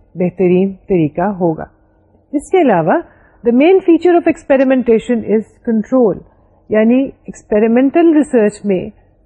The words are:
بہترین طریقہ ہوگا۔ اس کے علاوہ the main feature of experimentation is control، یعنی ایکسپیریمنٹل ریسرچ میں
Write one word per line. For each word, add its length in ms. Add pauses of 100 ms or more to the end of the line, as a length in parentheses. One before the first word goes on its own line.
(220)
بہترین 520 (160)
طریقہ 400 (120)
ہوگا۔ 240 (680)
اس 180
کے 120
علاوہ 380 (440)
the 140
main 260
feature 320
of 140
experimentation 920 (140)
is 100 (220)
control، 500 (520)
یعنی 340
ایکسپیریمنٹل 1120
ریسرچ 440 (100)
میں 120 (440)